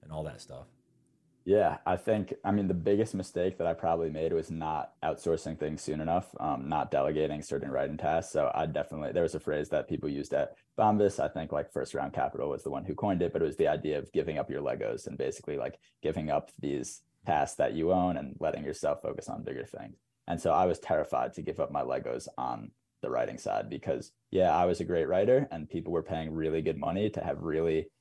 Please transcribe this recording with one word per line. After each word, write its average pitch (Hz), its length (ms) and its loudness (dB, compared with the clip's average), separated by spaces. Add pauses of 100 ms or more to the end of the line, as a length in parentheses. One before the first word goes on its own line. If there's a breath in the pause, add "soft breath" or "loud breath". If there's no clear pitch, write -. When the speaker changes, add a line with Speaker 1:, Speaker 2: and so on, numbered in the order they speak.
Speaker 1:
and 76 100 -14
all 78 120 -4
that 71 180 -10
stuff? 65 240 -16 (800)
Speaker 2:
Yeah, 98 280 6 (100)
I 90 100 2
think, 104 380 0 (100)
I 98 60 2
mean, 101 160 4
the 90 80 2
biggest 101 400 2
mistake 92 440 -2
that 82 100 0
I 82 40 2
probably 82 380 0
made 80 220 0
was 82 180 0
not 78 440 -4 (100)
outsourcing 80 520 0
things 76 240 -4
soon 78 200 -4
enough, 80 400 0
um, 69 280 -2
not 76 220 0
delegating 76 500 2
certain 69 300 -4
writing 71 260 0
tasks. 80 360 0
So 73 200 2
I 80 140 0
definitely, 73 460 -4
there 85 100 4
was 80 140 2
a - 20 -2
phrase 76 300 -2
that 76 200 0
people 76 200 -2
used 69 260 -4
at 71 220 0 (200 loud breath)
Bombas. 107 440 6
I 69 80 2
think, 80 240 -4
like, 73 200 -2
First - 220 -4
Round 69 180 -2
Capital 67 360 -2
was 71 160 -4
the - 60 -4
one 69 140 -6
who 95 120 -4
coined 92 260 2
it, 85 100 0
but 82 100 2
it - 20 4
was 73 120 -2
the 76 120 4
idea 76 280 0
of 69 140 -6
giving 78 280 0
up 64 120 -4
your 67 100 -2
Legos 60 460 -2
and 69 100 -10
basically, 69 400 -4
like, 67 220 -6 (240 soft breath)
giving 78 280 -2
up 71 280 0
these 69 440 -4 (240)
tasks 73 320 2
that 69 160 2
you 80 180 2
own 90 240 4
and 67 240 -8
letting 73 240 -2
yourself 73 360 -2
focus - 280 -6
on - 160 -8
bigger 64 220 -6
things. - 280 -14 (320)
And 82 140 -4
so 85 100 2
I 87 160 6
was 87 140 2
terrified 69 540 0
to 80 80 -8
give 73 180 -4
up 71 100 -2
my 73 120 -2
Legos 64 440 -4 (100)
on 62 360 -6 (300)
the - 80 -4
writing 60 280 0
side, 52 320 -2
because, - 400 -4 (220)
yeah, 90 200 6
I 85 120 6
was 90 160 2
a 87 40 -2
great 82 220 2
writer 113 460 4
and 76 180 -8
people 82 220 -4
were 82 100 2
paying 78 320 -4
really 80 260 2
good 80 160 0
money 85 340 0
to - 120 -6
have 71 200 -2
really 80 440 2 (140)